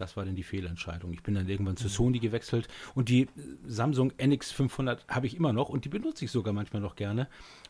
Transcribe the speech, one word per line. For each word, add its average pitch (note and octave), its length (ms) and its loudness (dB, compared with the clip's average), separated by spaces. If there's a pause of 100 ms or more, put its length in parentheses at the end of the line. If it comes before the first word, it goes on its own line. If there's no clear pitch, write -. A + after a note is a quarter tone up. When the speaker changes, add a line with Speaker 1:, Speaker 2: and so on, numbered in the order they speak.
Speaker 1:
Das F#2 140 -10
war G2 80 -4
dann F#2 120 -4
die F#2 60 -4
Fehlentscheidung. F2 720 -6
Ich E2+ 100 -10
bin G2+ 120 0
dann F#2 140 0
irgendwann F#2+ 300 0
zu A#2 60 -2
Speaker 2:
Mhm. G2 60 0
Speaker 1:
Sony A#2+ 280 4
gewechselt A2+ 500 0 (260)
und B2 140 2
die, B2 140 8
äh, C3 60 0 (380)
Samsung C3 520 2
N C3+ 140 6
X - 200 0
fünfhundert C3 560 0
habe B2+ 180 0
ich A#2+ 100 -4
immer D#3+ 160 4
noch B2 180 2
und C3+ 140 -2
die C#3+ 40 -6
benutze G#3+ 380 -4
ich - 40 -6
sogar G#2+ 220 0
manchmal G#2 300 -2
noch G2 140 -6
gerne. A2 320 -2 (420)